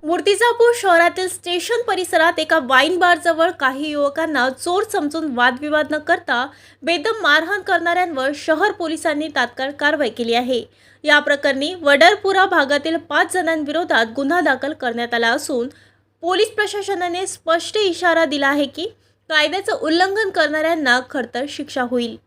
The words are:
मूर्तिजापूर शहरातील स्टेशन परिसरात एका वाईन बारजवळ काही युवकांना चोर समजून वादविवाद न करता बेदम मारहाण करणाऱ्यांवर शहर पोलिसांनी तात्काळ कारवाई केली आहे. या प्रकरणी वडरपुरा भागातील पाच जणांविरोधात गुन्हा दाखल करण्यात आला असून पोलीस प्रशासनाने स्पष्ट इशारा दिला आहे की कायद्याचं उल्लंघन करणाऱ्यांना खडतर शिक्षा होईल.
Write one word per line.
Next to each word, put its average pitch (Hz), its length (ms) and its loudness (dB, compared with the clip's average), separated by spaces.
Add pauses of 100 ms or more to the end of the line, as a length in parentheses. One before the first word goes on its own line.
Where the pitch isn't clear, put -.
मूर्तिजापूर 466 720 2
शहरातील 349 520 2
स्टेशन 359 540 -4
परिसरात 349 580 0
एका 320 240 0
वाईन 269 340 2
बारजवळ 339 520 2
काही 285 400 -4
युवकांना 285 600 -2
चोर 349 420 -2
समजून 311 440 -4
वादविवाद 285 560 0
न 302 60 -2
करता 285 500 -2 (340)
बेदम 349 400 -2
मारहाण 330 380 2
करणाऱ्यांवर 339 760 -2
शहर 330 360 0
पोलिसांनी 320 560 -4
तात्काळ 262 440 -4
कारवाई 285 380 0
केली 233 240 -4
आहे. 240 300 0 (400)
या 294 160 6
प्रकरणी 285 540 0
वडरपुरा 370 720 4
भागातील 311 520 0
पाच 330 360 -2
जणांविरोधात 311 720 0 (100)
गुन्हा 311 260 0
दाखल 285 320 0
करण्यात 233 400 -4
आला 233 160 0
असून 262 380 -2 (540)
पोलीस 370 280 0
प्रशासनाने 392 760 -4
स्पष्ट 330 500 -4
इशारा 339 480 2
दिला 277 220 -2
आहे 285 180 2
की 311 200 -10 (440)
कायद्याचं 320 520 0
उल्लंघन 381 480 0
करणाऱ्यांना 311 680 0 (100)
खडतर 247 400 -6
शिक्षा 285 320 -8
होईल. 240 440 -4